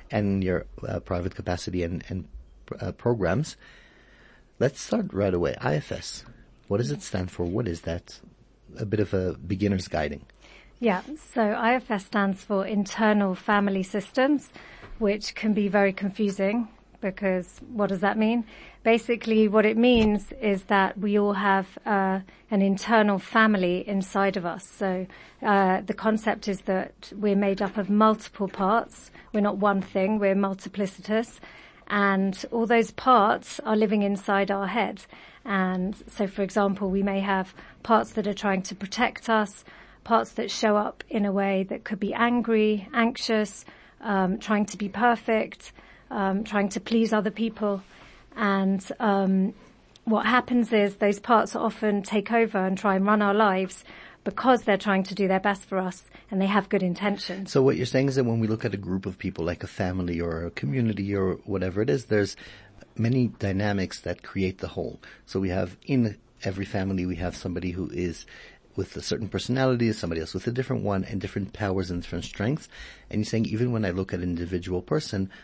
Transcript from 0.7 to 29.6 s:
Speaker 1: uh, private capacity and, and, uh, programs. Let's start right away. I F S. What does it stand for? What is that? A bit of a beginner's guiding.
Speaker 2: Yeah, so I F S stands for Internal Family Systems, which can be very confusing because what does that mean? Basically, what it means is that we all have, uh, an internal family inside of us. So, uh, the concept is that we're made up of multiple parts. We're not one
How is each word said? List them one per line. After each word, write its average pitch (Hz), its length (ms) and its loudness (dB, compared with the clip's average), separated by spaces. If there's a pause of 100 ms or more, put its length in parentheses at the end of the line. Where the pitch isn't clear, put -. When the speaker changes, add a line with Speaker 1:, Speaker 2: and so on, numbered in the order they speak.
Speaker 1:
uh, - 140 -4
private 90 360 -4
capacity 90 480 -4
and, 85 260 -6
and, 95 180 -8 (540)
uh, - 100 -6
programs. 113 640 0 (1040)
Let's - 220 0
start 214 320 -2
right 95 200 2
away. 85 280 0
I 135 140 0
F - 180 -6
S. - 320 -12 (420)
What 101 100 0
does 123 140 -2
it 147 100 -8
stand 92 300 -6
for? 87 140 -6
What 104 220 -2
is 85 140 -6
that? - 380 -8 (580)
A 113 80 -6
bit 104 140 0
of 101 140 0
a 92 200 0
beginner's 95 540 -2
guiding. 73 380 -4 (540)
Speaker 2:
Yeah, 202 220 2 (320)
so 240 80 0
I 220 340 2
F 247 140 -4
S 202 160 -4
stands 196 380 0
for 196 220 -2
Internal 208 720 2
Family 196 480 2
Systems, 262 640 0 (500)
which 208 340 0
can 214 200 0
be 202 160 2
very 196 240 4
confusing 202 720 -2 (340)
because 185 600 -4 (100)
what 208 180 0
does 190 100 -2
that 202 180 2
mean? 220 280 2 (360)
Basically, 226 680 4
what 208 180 6
it 214 120 2
means 220 540 4 (100)
is 196 220 0
that 196 340 2
we 208 220 2
all 202 140 2
have, 196 520 2
uh, 190 340 2 (300)
an 202 120 2
internal 202 580 4
family 196 680 2
inside 196 500 0
of 175 80 -4
us. 175 220 -8
So, 185 380 -4 (380)
uh, 196 380 4
the 202 120 -4
concept 220 540 -2
is 196 140 -2
that - 540 -4
we're 202 200 2
made 196 260 2
up 196 160 -4
of 196 120 -2
multiple 214 580 2
parts. - 640 -2 (220)
We're 214 80 2
not 202 160 2
one 202 240 2